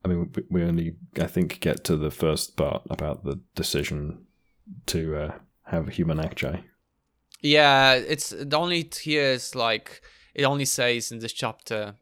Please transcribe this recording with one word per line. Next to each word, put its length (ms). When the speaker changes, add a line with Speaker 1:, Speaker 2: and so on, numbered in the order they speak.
Speaker 1:
I 40
mean, 260
we, 160
we 120
only, 340
I 60
think, 340
get 240
to 120
the 140
first 460
part 320
about 360
the 160
decision 720
to, 300
uh, 160
have 240
human 300
Akjai. 440
Speaker 2:
Yeah, 520
it's, 360
the 260
only 280
t-, 280
here 200
is, 220
like, 460
it 100
only 200
says 480
in 60
this 140
chapter 680